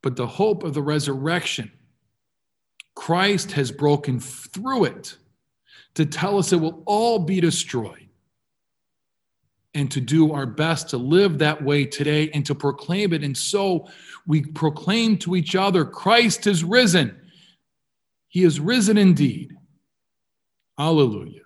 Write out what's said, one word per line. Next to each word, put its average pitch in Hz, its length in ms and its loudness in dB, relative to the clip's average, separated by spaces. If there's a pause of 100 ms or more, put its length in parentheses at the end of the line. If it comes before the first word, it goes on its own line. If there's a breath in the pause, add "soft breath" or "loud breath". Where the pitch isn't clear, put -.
But 127 140 -4
the 123 100 -4
hope 202 380 -2
of 156 100 -6
the 147 80 -4
resurrection, 143 880 -4 (1200)
Christ 190 580 -2
has 135 200 -2
broken 143 480 0
through 240 640 -4
it - 320 -8 (800 soft breath)
to 156 120 0
tell 196 320 -2
us 190 140 0
it 185 40 4
will 160 300 -4
all 220 320 2
be 185 220 0
destroyed, 127 680 -4 (1700)
and 143 160 -2
to 135 100 -4
do 151 320 2
our 139 140 -6
best 151 440 -4
to 135 60 -4
live 151 420 2
that 151 240 0
way 143 220 2
today 151 460 -2
and 147 160 -4
to 143 80 -2
proclaim 170 580 -2
it. 156 100 -2
And 139 140 -6
so 196 500 -2 (400 loud breath)
we 156 160 2
proclaim 185 760 0
to 180 180 -2
each 180 180 -2
other, 185 300 2
"Christ 226 640 2
is 175 180 2
risen. 180 500 4 (1120 soft breath)
He 180 140 0
is 160 160 4
risen 208 400 2
indeed." 147 580 4 (1200)
Hallelujah. 139 680 0